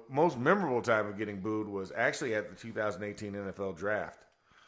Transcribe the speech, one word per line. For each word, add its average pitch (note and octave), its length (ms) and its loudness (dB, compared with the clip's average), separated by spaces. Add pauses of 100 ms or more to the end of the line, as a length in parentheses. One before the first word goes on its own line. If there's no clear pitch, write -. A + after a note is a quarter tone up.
most C#3+ 300 4
memorable C#3+ 440 4
time G#2+ 260 4
of G2+ 100 -6
getting G2+ 240 -4
booed G#2+ 260 0
was G2 280 -6
actually C3 400 0
at G#2 140 -2
the G2 60 -16
two A2+ 160 -12
thousand G#2 320 -2
eighteen G#2 320 -6
N G2+ 140 -6
F F#2 100 -8
L G2 140 -2
Draft. F2+ 500 -2 (440)